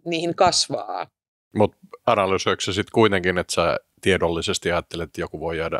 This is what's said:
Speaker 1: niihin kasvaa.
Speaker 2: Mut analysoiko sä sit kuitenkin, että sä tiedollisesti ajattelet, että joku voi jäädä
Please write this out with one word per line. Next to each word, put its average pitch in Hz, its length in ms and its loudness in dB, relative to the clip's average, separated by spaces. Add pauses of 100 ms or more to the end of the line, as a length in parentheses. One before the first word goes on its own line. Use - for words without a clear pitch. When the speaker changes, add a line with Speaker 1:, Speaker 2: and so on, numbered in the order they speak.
Speaker 1:
niihin 170 300 -4
kasvaa. 107 720 0 (480)
Speaker 2:
Mut 104 200 2 (300)
analysoiko 95 560 2
sä 101 120 -4
sit 98 160 -4
kuitenkin, 95 480 2
että - 160 -4
sä 85 260 0 (220)
tiedollisesti 85 720 0
ajattelet, 85 380 -6
että - 120 -10
joku 80 180 -10
voi 82 180 -6
jäädä 80 220 -4